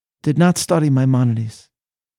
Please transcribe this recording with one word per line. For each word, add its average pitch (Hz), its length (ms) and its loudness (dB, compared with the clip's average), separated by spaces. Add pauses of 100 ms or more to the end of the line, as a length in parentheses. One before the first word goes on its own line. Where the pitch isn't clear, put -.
(220)
did 151 160 -2
not 175 200 2
study 160 300 0
Maimonides. 127 800 -2 (500)